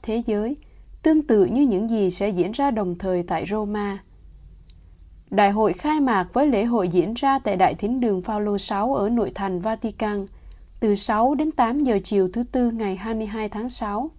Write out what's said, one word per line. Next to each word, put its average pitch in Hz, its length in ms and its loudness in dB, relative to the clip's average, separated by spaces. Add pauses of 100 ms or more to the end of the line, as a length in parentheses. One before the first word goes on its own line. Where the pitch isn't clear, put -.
thế 233 220 -2
giới, 220 320 -2 (460)
tương 311 180 6
tự 214 240 6
như 247 160 2
những 226 280 2
gì 214 200 2
sẽ 196 200 0
diễn 180 220 0
ra 277 200 0
đồng 190 260 -2
thời 180 260 -2
tại 175 220 -4
Roma. 208 520 -4 (1300)
Đại 208 220 4
hội 214 220 2
khai 302 260 -2
mạc 220 340 2
với 277 140 4
lễ 220 160 2
hội 233 240 0
diễn 175 260 0
ra 269 260 0
tại 214 160 -2
Đại 180 180 4
Thính 240 260 -2
đường 208 220 0
Phaolô 208 360 -2
sáu 214 380 -2
ở 208 140 0
nội 233 260 0
thành 190 260 -4
Vatican 208 640 -4 (540)
từ 208 160 2
sáu 226 400 0
đến 302 160 0
tám 247 280 0
giờ 247 240 2
chiều 196 300 2
thứ 240 180 -4
Tư 247 200 2
ngày 214 240 -4
hai 220 200 -6
mươi 220 120 -6
hai 214 220 -6
tháng 220 200 -8
sáu, 226 500 -4